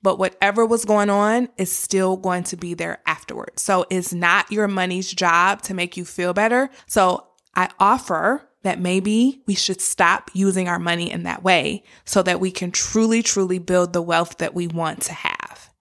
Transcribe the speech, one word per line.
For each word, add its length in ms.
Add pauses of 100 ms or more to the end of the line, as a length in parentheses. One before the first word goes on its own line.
but 160
whatever 480
was 200
going 240
on 480
is 140
still 460
going 260
to 140
be 160
there 320
afterwards. 560
So 280
it's 240
not 380
your 160
money's 440
job 520
to 100
make 220
you 100
feel 280
better. 360 (180)
So 400 (280)
I 140 (100)
offer 640 (200)
that 160
maybe 680
we 80
should 260
stop 540
using 340
our 120
money 320
in 120
that 200
way 400 (220)
so 180
that 160
we 120
can 200
truly, 500
truly 380
build 340
the 80
wealth 380
that 160
we 120
want 360
to 100
have. 560 (120)